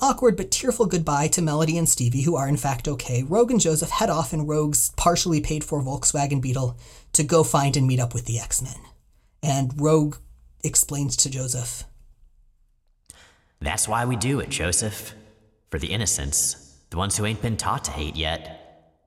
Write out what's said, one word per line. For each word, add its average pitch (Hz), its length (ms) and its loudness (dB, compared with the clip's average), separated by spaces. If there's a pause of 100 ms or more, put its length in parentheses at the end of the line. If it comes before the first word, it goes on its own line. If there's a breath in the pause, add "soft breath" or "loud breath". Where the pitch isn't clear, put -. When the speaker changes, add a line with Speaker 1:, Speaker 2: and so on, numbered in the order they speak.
Speaker 1:
awkward 254 340 4
but 190 160 -4
tearful 247 340 2
goodbye 156 440 0
to 175 120 2
Melody 156 360 2
and 165 100 2
Stevie, 123 360 0
who 170 120 2
are 139 140 0
in 143 80 2
fact 139 320 -2
okay, 127 340 -2
Rogue 220 280 2
and 226 100 4
Joseph 160 280 2
head 220 200 0
off 160 240 -2
in 156 120 -2
Rogue's 151 520 0
partially 170 420 2
paid-for 151 420 -2
Volkswagen 139 600 0
Beetle 127 340 -2 (380 loud breath)
to 156 100 4
go 160 220 6
find 139 320 2
and 135 100 4
meet 127 140 2
up 120 120 -2
with 117 120 -6
the 113 120 -2
X-Men. - 380 -4 (680)
And 135 380 0
Rogue 151 380 4 (440)
explains 143 540 0
to - 140 2
Joseph, 131 560 -6 (1800 loud breath)
Speaker 2:
"That's 76 260 -2
why 110 160 0
we 123 140 0
do 127 240 0
it, - 80 -6
Joseph. - 640 -4 (580)
For 78 80 -4
the 69 140 -4
innocents, 78 640 -2 (320)
the - 80 -8
ones 98 180 -2
who 104 100 -2
ain't 110 160 -4
been 117 140 -2
taught 110 300 -4
to - 60 -6
hate 73 260 -6
yet. - 720 -8 (160)